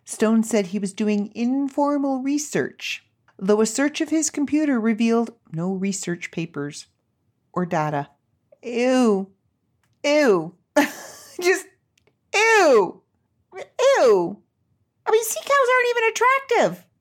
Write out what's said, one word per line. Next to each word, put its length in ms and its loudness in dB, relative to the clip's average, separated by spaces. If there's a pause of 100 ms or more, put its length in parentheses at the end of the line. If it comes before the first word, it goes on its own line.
Stone 400 0
said 240 -2
he 120 -6
was 140 -6
doing 400 -2
informal 880 -2
research, 840 -6 (340)
though 220 2
a 40 2
search 360 -2
of 80 -4
his 200 -2
computer 500 0
revealed 540 0 (180)
no 220 -4
research 580 -6
papers 560 -10 (640)
or 120 -4
data. 440 -2 (520)
Ew. 720 0 (720)
Ew. 500 2 (120)
<laughs> 120 -10 (640)
Just, 240 0 (720)
ew. 640 4 (540)
Ew. 840 2 (640)
I 40 -2
mean, 120 4
sea 180 -8
cows 320 2
aren't 160 2
even 200 0
attractive. 760 0 (160)